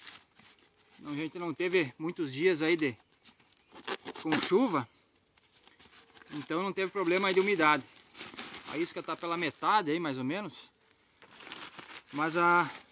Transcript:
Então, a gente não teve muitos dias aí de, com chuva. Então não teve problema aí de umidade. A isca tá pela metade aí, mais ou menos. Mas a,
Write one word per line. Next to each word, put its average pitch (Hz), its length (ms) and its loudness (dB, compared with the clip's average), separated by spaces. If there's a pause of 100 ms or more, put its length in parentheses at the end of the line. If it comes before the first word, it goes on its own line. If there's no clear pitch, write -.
(1000)
Então, 147 140 -10
a - 20 -6
gente 156 240 -6
não 170 140 -4
teve 175 440 2
muitos 156 360 -4
dias 156 280 4
aí 160 140 4
de, 147 220 -2 (1200)
com 156 200 0
chuva. 180 440 2 (1500)
Então 156 300 -4
não 196 80 -2
teve 190 180 -2
problema 190 380 2
aí 190 60 2
de 190 80 6
umidade. 156 420 4 (880)
A 139 60 -6
isca 170 260 -4
tá 160 140 -4
pela 170 180 -4
metade 170 560 0
aí, 165 80 0
mais 147 180 -4
ou 131 60 -6
menos. 165 480 -6 (1400)
Mas 156 240 0
a, 175 340 6 (200)